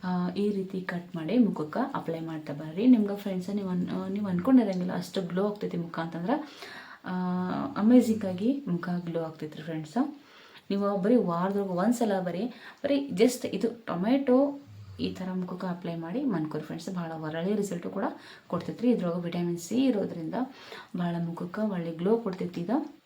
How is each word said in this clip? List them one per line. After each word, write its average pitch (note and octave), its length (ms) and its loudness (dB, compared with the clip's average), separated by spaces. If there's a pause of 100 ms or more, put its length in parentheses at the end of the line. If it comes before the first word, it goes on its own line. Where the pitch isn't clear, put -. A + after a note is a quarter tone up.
ಆ, F3+ 260 2
ಈ G3+ 200 0
ರೀತಿ F#3+ 320 -2
ಕಟ್ F3 340 -6
ಮಾಡಿ E3 220 0
ಮುಖಕ್ಕೆ G3+ 560 2
ಅಪ್ಲೈ E3 260 -4
ಮಾಡ್ತಾ D#3+ 340 -8
ಬರ್ರಿ. D#3+ 340 0
ನಿಮ್ಗೆ G#3 280 6
ಫ್ರೆಂಡ್ಸ್ F#3+ 340 -4
ನೀವು G3+ 200 -4
ಅನ್-, F3+ 440 -4
ನೀವು G#3 140 -4
ಅನ್ಕೊಂಡಿರಂಗಿಲ್ಲ F#3 680 4
ಅಷ್ಟು F#3 280 -4
ಗ್ಲೋ F#3 280 0
ಆಗ್ತೈತಿ F#3 280 -4
ಮುಖ E3+ 220 -6
ಅಂತಂದ್ರೆ, E3 340 -2 (720)
ಆ, F#3 80 -6 (640)
ಅಮೇಝಿಂಗ್ A3 480 6
ಆಗಿ G3 420 0
ಮುಖ F3 220 -2 (160)
ಗ್ಲೋ E3 180 -2
ಆಗ್ತೈತೆ D#3 340 -10
ರೀ - 60 -12
ಫ್ರೆಂಡ್ಸ್. E3 580 -4 (500)
ನೀವು G3+ 300 0
ಬರೀ A3 140 6
ವಾರದೊಳಗೆ F#3+ 540 2
ಒಂದ್ಸಲ G3 500 4
ಬರೀ, F3+ 280 -2 (360)
ಬರೀ C#4 260 2
just A3 380 4
ಇದು - 380 -2
ಟೊಮೆಟೊ B3+ 840 2 (320)
ಈ F#3 140 -2
ಥರ F#3 200 -6
ಮುಖಕ್ಕೆ F3+ 340 -4
ಅಪ್ಲೈ E3+ 280 -4
ಮಾಡಿ E3+ 280 -4
ಮನ್ಕೋರಿ D#3 400 -2
ಫ್ರೆಂಡ್ಸ್. E3+ 260 -10
ಭಾಳ E3+ 220 -4
ಒರಳಿ D#3+ 440 -2
ರಿಸಲ್ಟು F#3+ 340 -2
ಕೂಡ F#3+ 140 -4 (440)
ಕೊಡ್ತೈತ್ರಿ. G3 440 0
ಇದ್ರೊಳಗೆ F3+ 300 2
ವಿಟಮಿನ್ E3+ 360 -2
ಸಿ B3+ 280 0
ಇರೋದ್ರಿಂದ F3 500 0 (600)
ಭಾಳ F3 180 0 (100)
ಮುಖಕ್ಕೆ F3+ 360 -6
ಒಳ್ಳೆ F3 340 -2
ಗ್ಲೋ F#3+ 220 4
ಕೊಡ್ತೈತಿ F3+ 440 -4
ಇದು. A#3 440 -2